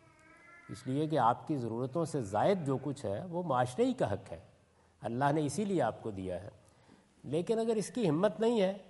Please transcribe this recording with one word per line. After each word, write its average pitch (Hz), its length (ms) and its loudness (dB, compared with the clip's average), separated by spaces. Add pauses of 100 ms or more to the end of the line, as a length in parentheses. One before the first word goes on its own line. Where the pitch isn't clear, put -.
(680)
इसलिए 131 380 -2
कि 151 100 2
आपकी 123 400 4
ज़रूरतों 127 480 -2
से 143 200 -2
जायद 139 380 2
जो 135 160 0
कुछ 139 260 -6
है 104 200 -4
वो 180 200 -6
माशरे 131 400 0
ही 262 100 0
का 143 120 0
हक़ 101 220 -4
है, 85 120 -12 (600)
अल्लाह 127 320 0
ने 156 100 2
इसीलिए 185 380 0
आपको 113 300 0
दिया 92 260 -6
है। 98 140 -12 (720)
लेकिन 175 360 -2
अगर 226 180 0
इसकी 214 260 -2
हिम्मत 190 360 4
नहीं 226 220 4
है 190 120 2 (160)